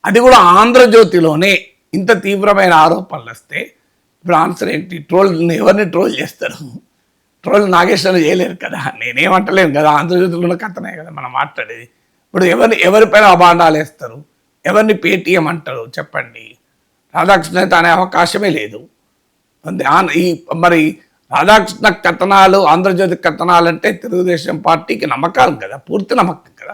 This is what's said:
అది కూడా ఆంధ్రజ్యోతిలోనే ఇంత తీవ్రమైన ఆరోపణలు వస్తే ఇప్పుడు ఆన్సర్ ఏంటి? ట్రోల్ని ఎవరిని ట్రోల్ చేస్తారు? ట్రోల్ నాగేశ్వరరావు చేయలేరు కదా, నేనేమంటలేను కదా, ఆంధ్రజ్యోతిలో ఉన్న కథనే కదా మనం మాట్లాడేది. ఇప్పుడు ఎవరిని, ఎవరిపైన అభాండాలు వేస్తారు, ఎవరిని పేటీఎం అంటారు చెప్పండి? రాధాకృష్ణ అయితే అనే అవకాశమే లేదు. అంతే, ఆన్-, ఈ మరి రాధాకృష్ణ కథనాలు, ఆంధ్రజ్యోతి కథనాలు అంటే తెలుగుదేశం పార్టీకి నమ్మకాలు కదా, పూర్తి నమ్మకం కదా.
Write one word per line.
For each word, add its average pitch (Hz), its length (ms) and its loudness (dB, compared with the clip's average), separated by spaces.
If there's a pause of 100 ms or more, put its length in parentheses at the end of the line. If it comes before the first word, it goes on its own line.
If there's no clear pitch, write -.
అది 208 160 2
కూడా 254 160 6
ఆంధ్రజ్యోతిలోనే 196 1300 4 (300)
ఇంత 196 280 -2
తీవ్రమైన 196 500 0
ఆరోపణలు 156 580 0
వస్తే 143 300 -14 (540)
ఇప్పుడు 170 220 -2
ఆన్సర్ 175 320 -2
ఏంటి? 175 300 -8
ట్రోల్ని 170 580 0
ఎవరిని 202 340 0
ట్రోల్ - 300 -4
చేస్తారు? - 600 -12 (640)
ట్రోల్ 196 280 0
నాగేశ్వరరావు 180 540 0
చేయలేరు 180 300 -2
కదా, - 440 -10
నేనేమంటలేను 170 760 -2
కదా, 151 160 2
ఆంధ్రజ్యోతిలో 170 480 -2
ఉన్న 175 160 -4
కథనే 190 420 -12
కదా 165 140 -20
మనం 135 220 -14
మాట్లాడేది. 120 500 -8
ఇప్పుడు - 640 -8
ఎవరిని, 226 400 2
ఎవరిపైన 208 400 4
అభాండాలు 170 540 4
వేస్తారు, 147 460 -12 (420)
ఎవరిని 214 280 2
పేటీఎం 165 540 -2
అంటారు 135 500 -10
చెప్పండి? 117 580 -14 (580)
రాధాకృష్ణ 175 440 0
అయితే 180 180 0
అనే 170 120 2
అవకాశమే 180 600 0
లేదు. 110 400 -8 (800)
అంతే, 170 180 -8
ఆన్-, 160 260 0
ఈ 170 320 -2 (140)
మరి 165 420 0 (380)
రాధాకృష్ణ 208 520 2
కథనాలు, 190 800 2
ఆంధ్రజ్యోతి 180 500 0
కథనాలు 170 520 0
అంటే 170 240 -4
తెలుగుదేశం 175 680 -6
పార్టీకి 165 480 -4
నమ్మకాలు 156 500 -2
కదా, 104 200 -14
పూర్తి 196 380 -8
నమ్మకం 180 500 -4
కదా. 190 100 -18